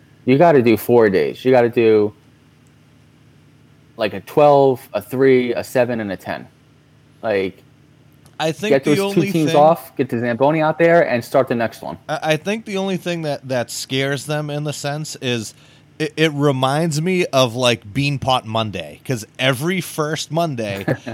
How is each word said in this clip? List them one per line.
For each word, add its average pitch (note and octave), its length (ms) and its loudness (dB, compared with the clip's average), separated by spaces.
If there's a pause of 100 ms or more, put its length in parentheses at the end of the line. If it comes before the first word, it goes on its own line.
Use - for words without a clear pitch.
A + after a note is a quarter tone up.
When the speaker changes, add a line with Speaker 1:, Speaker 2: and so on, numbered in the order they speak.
(260)
Speaker 1:
You B2+ 120 4
gotta D#3 240 6
do A2+ 160 4
four A#2 320 4
days. D#2 360 0
You B2+ 60 4
gotta A#2+ 180 4
do, A2 440 2 (1800)
like, G#2+ 160 -4
a F#2+ 80 -10
twelve, C#3 720 4
a G#2 80 -4
three, B2+ 520 2
a F#2+ 100 -4
seven, A#2+ 360 -2
and G#2 120 -6
a F2 60 -6
ten. C#2+ 300 -10 (760)
Like, G2 420 -4 (760)
Speaker 2:
I D#3+ 120 -2
think G3+ 200 -6
Speaker 1:
get - 120 2
Speaker 2:
the D3+ 120 2
Speaker 1:
those - 20 2
two G3 60 -2 (160)
Speaker 2:
only D3 120 0
Speaker 1:
teams D#3+ 200 0
Speaker 2:
thing D#3+ 100 2
Speaker 1:
off, D#3+ 340 2
get C3 140 -4
the A#2+ 100 -4
Zamboni C3+ 420 0
out D#3 180 0
there, E3+ 280 4
and A#2+ 160 -2
start C3 240 0
the B2+ 80 -4
next A2+ 260 -4
one. D2+ 160 -12 (120)
Speaker 2:
I, D#3 140 -6
I D#3 140 0
think G#3+ 280 -6
the G3+ 120 -8
only F#3+ 200 -4
thing F3 260 -6
that, C#3+ 240 -6
that B2 240 -4
scares C3+ 540 -4
them D3+ 240 -6
in D3 140 -6
the D3 100 -6
sense D3 480 -8
is A#2+ 320 -4 (460)
it, D3+ 180 -4
it D#3 160 2
reminds C#3+ 680 0
me F3+ 260 0
of, B2+ 280 0
like, A#2+ 380 -2
Beanpot C3+ 520 -2
Monday, G2 600 -6
'cause A2+ 200 -6 (120)
every C#3 420 -2
first D#3 520 -6
Monday, A#2 540 -4 (280)